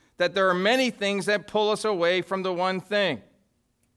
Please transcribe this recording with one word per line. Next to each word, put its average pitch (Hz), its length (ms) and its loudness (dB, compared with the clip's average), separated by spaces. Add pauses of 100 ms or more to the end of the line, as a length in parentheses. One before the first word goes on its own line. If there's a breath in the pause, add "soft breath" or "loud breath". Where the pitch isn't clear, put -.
(180 soft breath)
that 175 160 0
there 190 140 2
are 180 60 4
many 233 360 2
things 202 360 -4
that 208 220 -2
pull 214 220 0
us 208 140 -2
away 180 380 2
from 190 220 -4
the 185 80 -2
one 185 280 -2
thing. 190 400 -2 (760)